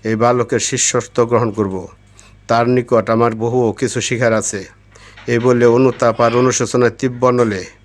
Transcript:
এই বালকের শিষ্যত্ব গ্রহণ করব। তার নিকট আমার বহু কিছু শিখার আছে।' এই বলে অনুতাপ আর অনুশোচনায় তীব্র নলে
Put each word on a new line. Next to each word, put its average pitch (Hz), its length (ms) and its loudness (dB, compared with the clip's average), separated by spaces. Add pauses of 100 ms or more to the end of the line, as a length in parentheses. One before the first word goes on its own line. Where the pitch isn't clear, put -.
এই 110 120 -2
বালকের 120 440 0
শিষ্যত্ব 120 640 -2
গ্রহণ 117 240 0
করব। 98 380 -4 (600)
তার 117 200 2
নিকট 123 420 0
আমার 113 240 2
বহু 117 380 -2
কিছু 120 280 -4
শিখার 117 320 0
আছে।' 101 320 -4 (640)
এই 120 120 0
বলে 120 280 4
অনুতাপ 120 540 2
আর 117 160 2
অনুশোচনায় 123 540 0
তীব্র 123 400 -2
নলে 110 340 0 (200)